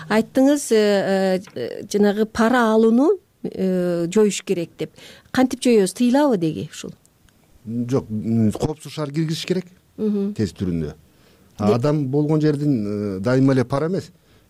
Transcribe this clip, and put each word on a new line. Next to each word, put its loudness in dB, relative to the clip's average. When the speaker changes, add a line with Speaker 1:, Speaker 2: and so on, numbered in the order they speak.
Speaker 1:
айттыңыз, 2
э, 4
э, 2
э, -8
жанагы 2
пара 2
алууну, 4
э, -2
жоюш 2
керек -4
деп. -8
Кантип 0
жоебуз? 4
Тыйылабы 2
деги -4
ушул? -14
Speaker 2:
Жок, -2
м, 0
коопсуз -8
шаар -8
киргизиш -4
керек. -4
Speaker 1:
Мгм. -4
Speaker 2:
Тез -2
түрүндө. -4
А -2
Speaker 1:
Де- 4
Speaker 2:
адам 0
болгон 0
жердин, -2
э, -8
дайыма 2
эле 2
пара -2
эмес. -6